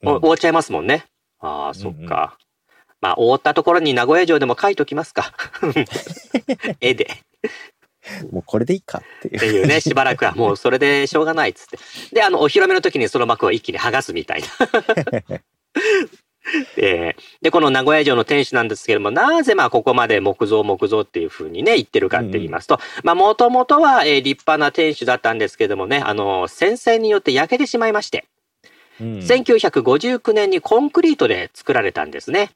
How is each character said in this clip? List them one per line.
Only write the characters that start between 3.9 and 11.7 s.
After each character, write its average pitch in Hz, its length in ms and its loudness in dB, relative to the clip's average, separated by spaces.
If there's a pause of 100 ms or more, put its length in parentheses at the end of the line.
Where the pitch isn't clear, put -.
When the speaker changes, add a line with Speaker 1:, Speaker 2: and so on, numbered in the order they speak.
Speaker 1:
名 120 120 0
古 156 140 4
屋 180 60 4
城 160 140 2
で 139 60 0
も 120 140 -2
書 202 100 2
い 196 60 -2
と 151 80 -2
き 143 100 -6
ま 156 120 -6
す - 80 -20
か。 - 200 -6 (720)
<laughs> - 760 -8
絵 123 140 0
で。 107 120 -4 (1200)
Speaker 2:
も 90 120 -8
う - 40 -14
こ 107 140 -2
れ 120 60 0
で 165 80 0
い 196 40 -2
い 185 40 -10
か - 200 -12 (180)
っ - 20 -20
て - 80 -10
い - 20 -14
う。 - 60 -8
Speaker 1:
っ - 20 -6
て 113 60 -2
い 104 180 2
う - 40 4
ね、 147 120 2
し 127 140 -4
ば 135 100 0
ら 127 140 -2
く - 80 -2
は 101 80 0
も 104 180 0
う 98 60 -2
そ - 120 0
れ 123 100 0
で 143 280 2
し 160 100 -2
ょ 156 40 2
う 160 40 2
が 160 80 -2
な 151 140 0
い 92 40 -4
っ - 20 -10
つ - 100 -20
っ - 40 -20
て。 - 100 -16 (380)